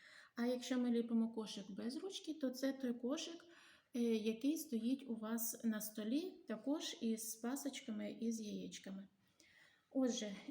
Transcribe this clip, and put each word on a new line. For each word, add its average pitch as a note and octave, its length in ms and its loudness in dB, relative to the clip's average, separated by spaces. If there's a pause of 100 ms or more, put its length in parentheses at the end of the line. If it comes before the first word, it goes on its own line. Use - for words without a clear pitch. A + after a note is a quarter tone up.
(420)
А A#3+ 40 4
якщо B3 340 2
ми B3 120 4
ліпимо A#3 380 4
кошик G#3 420 -6
без G#3+ 260 -4
ручки, F4+ 360 -6
то C4+ 160 0
це C4+ 240 0
той A#3+ 200 0
кошик, D#4+ 520 -2 (500)
е, B3 40 2
який A3+ 580 4
стоїть A#3+ 520 0
у A3+ 60 -2
вас A3+ 480 -2
на G#3+ 180 4
столі, B3 500 0 (160)
також C4+ 540 -2
із A3+ 340 0
пасочками A#3 840 -4
і A#3 120 2
з A3 100 -2
яєчками. G3 680 -6 (840)
Отже, A3+ 440 2 (160)